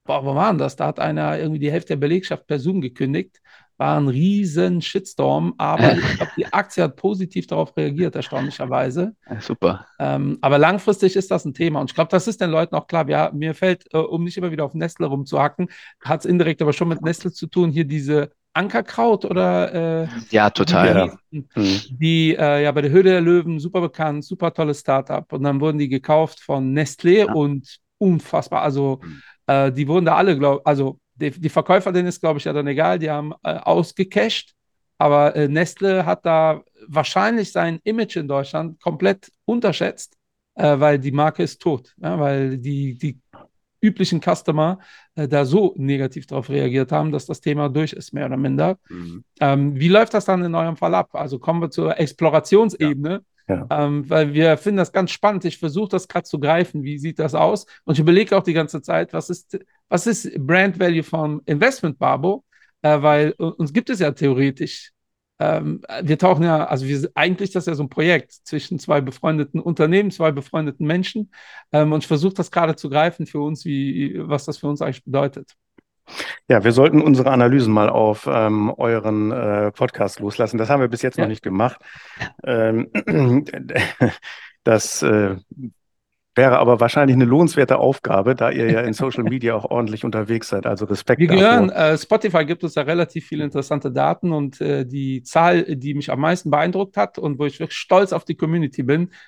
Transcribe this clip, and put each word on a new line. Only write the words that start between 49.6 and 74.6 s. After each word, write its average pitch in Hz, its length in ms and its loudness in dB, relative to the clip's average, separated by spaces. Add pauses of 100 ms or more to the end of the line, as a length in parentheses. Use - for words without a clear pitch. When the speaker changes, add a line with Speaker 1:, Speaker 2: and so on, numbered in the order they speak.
Speaker 1:
wie 165 80 2
läuft 220 240 6
das 202 140 0
dann 180 180 0
in 170 100 -4
eurem 165 220 -2
Fall 165 180 -2
ab? 180 200 -2
Also 139 240 -8
kommen 165 240 -2
wir 156 80 -4
zur 160 280 -2
Explorationsebene, 156 1200 2 (260)
Speaker 3:
Ja. 92 80 0
Ja. 90 140 -8
Speaker 1:
ähm, 147 400 -2
weil 151 240 2
wir 156 240 4
finden 202 180 -2
das 180 160 0
ganz 180 200 0
spannend. 208 340 0
Ich 202 100 -4
versuche 180 320 -4
das - 200 -4
grad - 180 -4
zu - 120 -6
greifen. 156 440 0
Wie 143 160 -8
sieht 151 200 -8
das 156 160 -2
aus? 165 300 2 (200)
Und 156 100 0
ich 151 60 2
überlege 185 360 4
auch 175 60 4
die 175 100 -2
ganze 156 300 -2
Zeit, 170 320 -2
was 160 160 -8
ist, - 280 -10 (300)
was - 180 0
ist - 240 -2 (160)
Brand 180 320 2
Value 170 240 0
vom 151 440 -4
Investment 156 520 0
Babo? 139 460 0 (380)
Äh, 151 180 4
weil 151 380 2
u-, 165 80 -4
uns 160 260 -4
gibt 233 160 -2
es 240 120 -4
ja 147 100 0
theoretisch, 135 800 -2 (520)
ähm, 156 380 -2 (220)
wir 156 160 0
tauchen 180 240 4
ja, 160 240 2
also 131 200 -4
wir, 139 280 -4
eigentlich 185 360 0
das 170 140 -4
ja 170 100 -4
so 147 80 -6
ein 147 60 -6
Projekt 160 420 0
zwischen - 480 -10
zwei 143 220 0
befreundeten 147 580 -4
Unternehmen, 175 520 0
zwei 160 220 0
befreundeten 147 540 -6
Menschen. 185 460 -2 (400)
Ähm, 151 200 4
und 151 80 0
ich - 60 -14
versuche 165 280 0
das 185 160 -4
gerade 165 260 0
zu 143 140 -10
greifen 156 340 0
für - 160 -6
uns, 151 240 -6
wie, 139 540 -4
was 147 260 -4
das 151 140 -8
für 147 100 -6